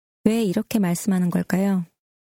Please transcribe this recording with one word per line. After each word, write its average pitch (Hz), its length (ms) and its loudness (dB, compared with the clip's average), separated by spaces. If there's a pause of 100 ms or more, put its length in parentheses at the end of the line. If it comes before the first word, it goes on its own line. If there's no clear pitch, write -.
(260)
왜 226 180 0
이렇게 214 360 -2
말씀하는 180 500 0
걸까요? 185 560 0 (400)